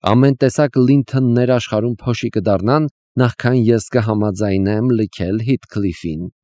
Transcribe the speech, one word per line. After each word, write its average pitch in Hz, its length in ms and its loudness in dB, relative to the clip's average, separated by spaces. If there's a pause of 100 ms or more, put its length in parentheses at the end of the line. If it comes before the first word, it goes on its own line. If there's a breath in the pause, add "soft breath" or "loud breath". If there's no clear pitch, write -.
Ամեն 127 320 4
տեսակ 135 420 0
Լինթոններ 127 720 2
աշխարհում 117 440 -2
փոշի 117 340 -4
կդառնան, 110 600 0 (240)
նախքան 123 440 0
ես 113 300 2
կհամաձայնեմ 107 1040 0
լքել 107 480 -2
Հիթքլիֆին»։ 92 880 -6 (160)